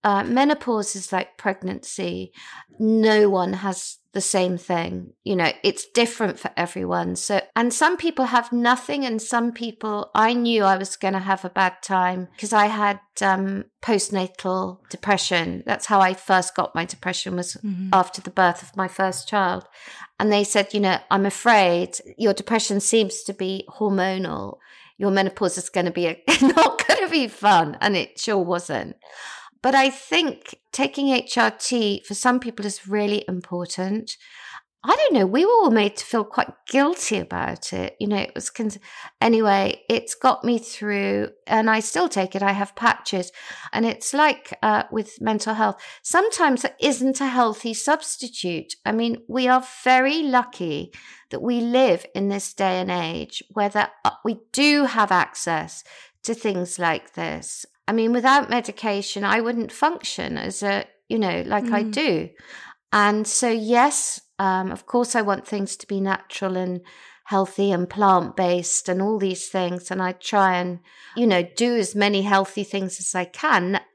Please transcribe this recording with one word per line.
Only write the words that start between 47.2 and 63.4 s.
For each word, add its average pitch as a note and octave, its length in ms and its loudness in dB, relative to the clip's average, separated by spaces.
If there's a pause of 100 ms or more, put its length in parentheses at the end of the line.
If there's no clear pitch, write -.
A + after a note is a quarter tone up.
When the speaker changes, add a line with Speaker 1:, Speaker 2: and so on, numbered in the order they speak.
Speaker 1:
a C#4 60 0
healthy A#3 480 0
substitute. A#3+ 960 -4 (140)
I - 60 -2
mean, A#3 260 0 (100)
we B3+ 200 0
are B3+ 140 4 (220)
very C4 380 4
lucky F#3 720 -2 (340)
that - 140 -8
we A#3+ 180 0
live A#3 540 2
in G3 160 -2
this G3+ 240 -6
day F#3 260 0
and F#3 100 -4
age E3 600 -6
where G#3 180 0
there, G#3 220 0 (160)
uh, G#3 60 2 (120)
we A3 160 -2 (120)
do D4 340 4
have A3 260 2
access E3 720 -2 (380)
to A3+ 100 -4
things F#3 460 -2
like E3 340 -2
this. E3 540 -8 (200)
I G3+ 60 0
mean, A3+ 200 2
without C4 360 4
medication, G#3 760 -4
I G#3 180 2
wouldn't A#3 300 -4
function - 680 -4
as F#3+ 240 -8
a, G3+ 240 -2 (220)
you A3 100 -2
know, F3+ 260 0
like A3 280 -2
I G#3 100 0
Speaker 2:
Mm. A3 80 -4
Speaker 1:
do. G#3 400 -2 (640)
And G#3 340 2
so, - 240 0